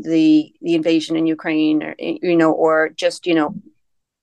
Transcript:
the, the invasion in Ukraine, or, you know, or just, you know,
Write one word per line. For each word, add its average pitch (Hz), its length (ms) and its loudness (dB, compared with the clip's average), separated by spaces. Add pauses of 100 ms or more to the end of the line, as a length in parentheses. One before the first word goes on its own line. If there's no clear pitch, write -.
the, 156 560 2
the 170 140 -2
invasion 165 420 0
in 160 100 0
Ukraine, 156 560 0
or, 156 160 -10
you 170 380 -2
know, 160 160 4
or 160 380 0
just, 170 360 -6
you 170 80 2
know, 151 200 0 (680)